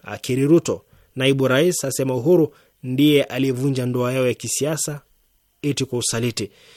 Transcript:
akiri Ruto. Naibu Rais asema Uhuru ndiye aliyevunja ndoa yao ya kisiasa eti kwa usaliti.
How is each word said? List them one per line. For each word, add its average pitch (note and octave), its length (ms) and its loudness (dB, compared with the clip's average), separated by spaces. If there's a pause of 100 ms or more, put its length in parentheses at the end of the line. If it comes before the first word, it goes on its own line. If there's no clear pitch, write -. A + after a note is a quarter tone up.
akiri B2+ 420 -2
Ruto. D3 400 2 (300)
Naibu C3+ 320 2
Rais D#3+ 360 2
asema C3 320 -4
Uhuru D3+ 380 2 (300)
ndiye C#3 400 4
aliyevunja B2+ 640 -2
ndoa B2 280 -2
yao C3 140 0
ya A#2+ 60 0
kisiasa D3 680 -6 (600)
eti C#3 240 -2
kwa B2 140 -4
usaliti. A#2 520 -4 (260)